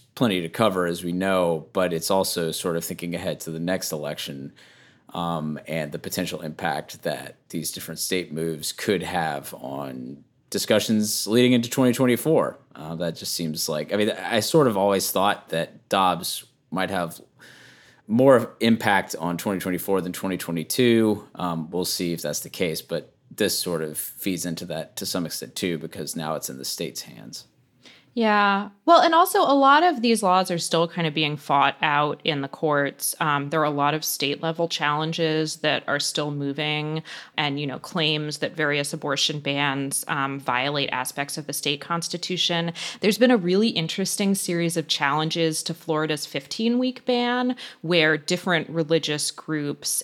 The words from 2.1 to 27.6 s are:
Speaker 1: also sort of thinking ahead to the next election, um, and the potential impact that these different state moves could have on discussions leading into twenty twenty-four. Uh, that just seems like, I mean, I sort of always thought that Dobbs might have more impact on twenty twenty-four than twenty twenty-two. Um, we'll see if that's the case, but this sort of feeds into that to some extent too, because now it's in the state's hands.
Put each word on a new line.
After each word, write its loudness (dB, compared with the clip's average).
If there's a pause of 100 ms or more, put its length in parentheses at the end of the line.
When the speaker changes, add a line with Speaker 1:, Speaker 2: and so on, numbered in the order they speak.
Speaker 1:
also 0
sort -2
of -4
thinking -8
ahead -6
to -10
the -6
next -2
election, -8 (640)
um, -4
and -4
the -6
potential -6
impact -6
that -6 (140)
these -6
different -10
state -4
moves -4
could 0
have -4
on -10 (260)
discussions 2
leading 6
into 2
twenty 4
twenty-four. 2 (160)
Uh, -10
that -2
just -8
seems -4
like, -4
I 2
mean, 2
I -2
sort 4
of 2
always 2
thought 0
that -6
Dobbs 2 (260)
might -2
have -4 (880)
more 6
impact 4
on -4
twenty -2
twenty-four -2
than -4
twenty -4
twenty-two. 2
Um, -4
we'll -2
see -2
if -8
that's -4
the -10
case, -4
but -8 (180)
this 0
sort -4
of -8
feeds -6
into -6
that -8
to -8
some -4
extent -10
too, -2
because -10
now -4
it's -6
in -12
the -12
state's -8
hands. -18 (720)